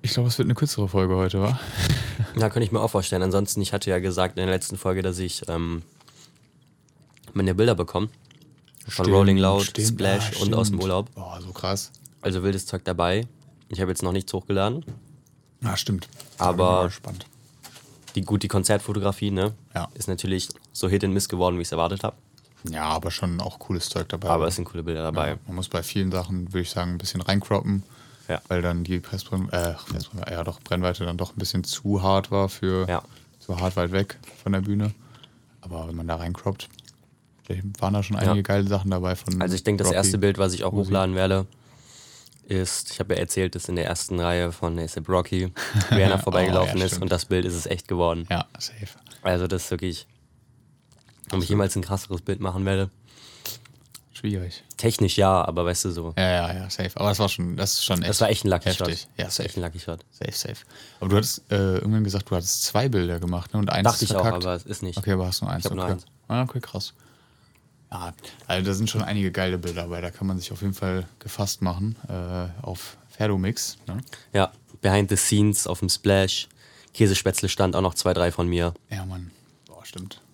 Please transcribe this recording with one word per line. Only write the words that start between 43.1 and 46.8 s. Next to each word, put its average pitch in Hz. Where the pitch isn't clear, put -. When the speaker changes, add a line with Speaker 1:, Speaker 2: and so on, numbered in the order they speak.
Speaker 2:
ja 98
erzählt, 90
dass -
in 90
der 85
ersten 90
Reihe 87
von 85
A$ap 80
Rocky 92
Speaker 1:
<laughs> 101
Speaker 2:
Rihanna 95
Speaker 1:
Oh, 95
Speaker 2:
vorbeigelaufen 92
Speaker 1:
ja, 92